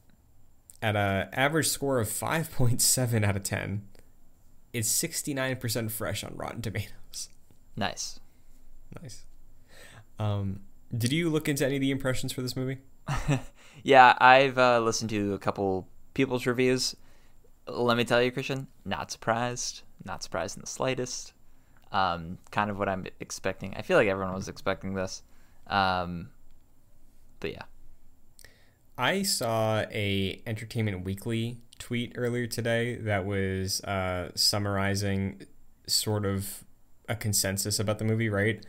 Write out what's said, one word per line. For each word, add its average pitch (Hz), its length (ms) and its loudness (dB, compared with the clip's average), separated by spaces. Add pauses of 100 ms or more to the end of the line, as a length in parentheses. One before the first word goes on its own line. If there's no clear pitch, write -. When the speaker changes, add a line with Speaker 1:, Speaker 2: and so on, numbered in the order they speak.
(800)
Speaker 1:
at 107 140 2
an 98 380 2
average 143 360 2
score 135 300 0
of 107 100 0
five 151 440 -2
point 123 280 4
seven 117 440 2
out 101 120 2
of 98 60 -6
ten, 101 400 -4 (920)
it's 117 160 -2
sixty-nine 131 680 0
percent 117 340 -2
fresh 107 320 -4
on - 140 -8
Rotten - 260 -8
Tomatoes. - 680 -6 (460)
Speaker 2:
Nice. - 440 -4 (840)
Speaker 1:
Nice. - 220 -12 (960)
Um, 101 400 -2 (360)
did 127 160 0
you 165 180 2
look 151 180 0
into 143 180 2
any 139 100 0
of 139 40 0
the 135 100 0
impressions 131 420 0
for 131 100 -6
this 123 140 -4
movie? 131 220 -4 (300)
Speaker 2:
<laughs> 135 300 2 (460)
Yeah, 127 360 12
I've, 127 380 8
uh, 123 220 8
listened 113 300 0
to 101 240 0
a 95 40 -4
couple 95 500 0 (260)
people's 131 320 0
reviews. 127 500 2 (720)
Let 117 280 2
me 120 80 4
tell 120 160 4
you, 123 120 2
Christian, 135 340 -6 (180)
not 90 280 -4
surprised. 120 720 -2 (220)
Not - 200 -8
surprised 92 320 -4
in - 60 -14
the - 40 -12
slightest. 127 680 -4 (600)
Um, 87 460 0 (120)
kind 104 200 0
of 98 80 -6
what 98 100 0
I'm 95 180 -2 (140)
expecting. - 560 -8
I - 60 -8
feel 180 140 2
like 120 120 6
everyone 95 260 0
was 92 140 -6
expecting 95 460 -4
this. 95 280 -4 (460)
Um, 90 600 0 (1080)
but 78 140 -6
yeah. - 100 -12 (1300)
Speaker 1:
I 156 260 2
saw 113 720 2
a 98 540 0
Entertainment 107 580 -4
Weekly 113 540 -4 (200)
tweet 120 380 -6
earlier 123 320 -2
today 117 480 0
that 104 280 0
was, 95 580 0
uh, 92 520 -2
summarizing 98 1080 0 (440)
sort 104 400 0
of 98 380 -4 (440)
a 117 60 0
consensus 101 640 0
about 107 220 0
the 107 40 -2
movie, 110 240 2
right? 104 400 2